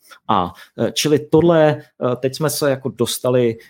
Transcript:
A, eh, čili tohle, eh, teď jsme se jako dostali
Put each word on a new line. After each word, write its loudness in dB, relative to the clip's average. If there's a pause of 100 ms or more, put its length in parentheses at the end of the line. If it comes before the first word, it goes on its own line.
(280)
A, -2 (260)
eh, -2
čili 0
tohle, 4
eh, -6
teď -4
jsme -4
se -2
jako -4
dostali -2 (120)